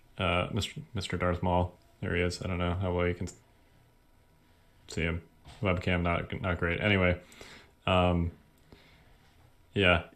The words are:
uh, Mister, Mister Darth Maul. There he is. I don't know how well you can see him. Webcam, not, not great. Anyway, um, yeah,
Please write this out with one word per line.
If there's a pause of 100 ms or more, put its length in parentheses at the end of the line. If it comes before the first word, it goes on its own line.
(180)
uh,
Mister, (200)
Mister
Darth
Maul. (260)
There
he
is.
I
don't
know
how
well
you
can (1600)
see
him. (400)
Webcam,
not,
not
great.
Anyway, (680)
um, (1400)
yeah, (120)